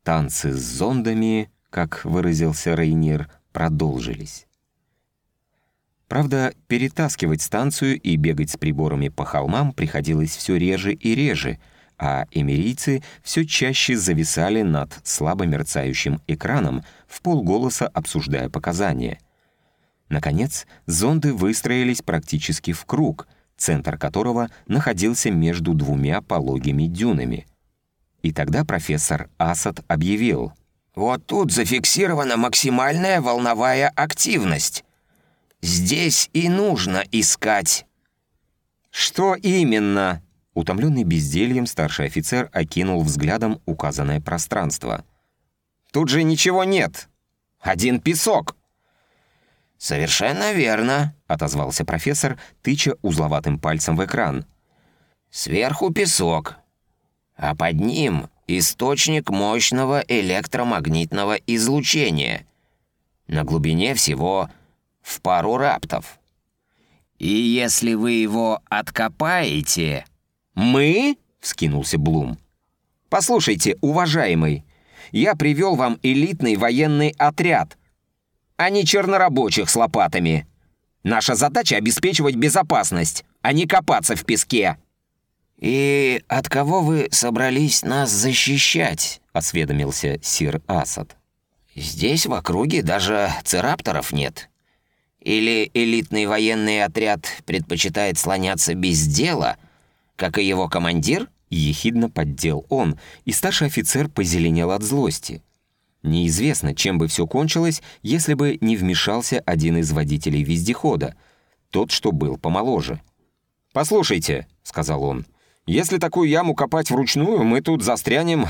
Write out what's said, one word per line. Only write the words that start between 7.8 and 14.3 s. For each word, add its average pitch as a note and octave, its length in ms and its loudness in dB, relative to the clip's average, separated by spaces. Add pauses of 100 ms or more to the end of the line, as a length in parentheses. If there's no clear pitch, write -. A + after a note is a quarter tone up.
и F2 140 0
бегать D2+ 360 0
с - 60 -8
приборами D2 520 -2
по D2 160 -6
холмам E2+ 480 0
приходилось D#2 640 -2
все - 200 -2
реже F#2 360 0
и A2+ 240 -2
реже, B2 420 -2 (400)
а C#2 320 -2
эмирийцы E2 720 -2 (220)
все - 200 -2
чаще C3 520 0
зависали F2+ 640 0